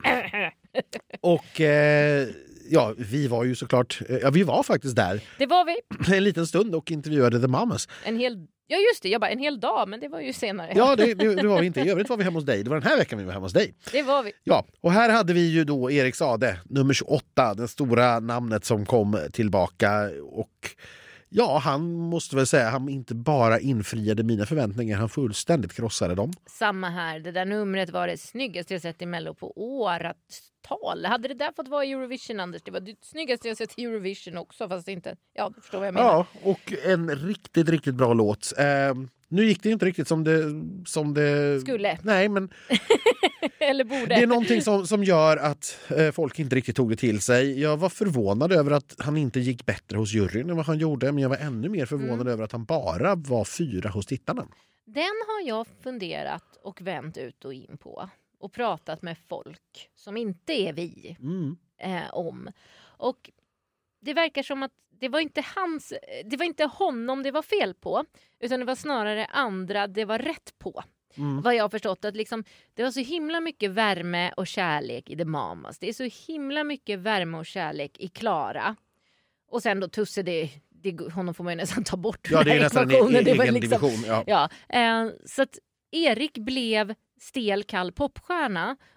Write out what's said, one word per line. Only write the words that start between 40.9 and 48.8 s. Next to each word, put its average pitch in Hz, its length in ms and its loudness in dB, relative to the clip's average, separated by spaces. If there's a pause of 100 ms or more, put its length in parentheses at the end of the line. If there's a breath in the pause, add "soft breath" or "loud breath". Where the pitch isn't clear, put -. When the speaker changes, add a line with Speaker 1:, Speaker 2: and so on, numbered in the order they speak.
Speaker 1:
det 143 480 2
Speaker 2:
Skulle. 196 420 -2
Speaker 1:
Nej, 202 260 4
men 190 200 -2 (200)
Speaker 2:
<laughs> - 920 2
Eller 277 240 2
borde. 247 220 -2
Speaker 1:
det 233 100 2
är 233 120 6
någonting 233 340 4
som, 196 260 2
som 202 160 2
gör 156 340 6
att, 143 420 -4 (180)
eh, 156 140 4
folk 151 280 -4
inte 131 160 0
riktigt 127 200 0
tog 123 140 2
det 110 60 2
till 107 260 2
sig. 131 400 4
Jag 151 160 2
var 180 120 0
förvånad 135 600 2
över 147 200 4
att - 280 -2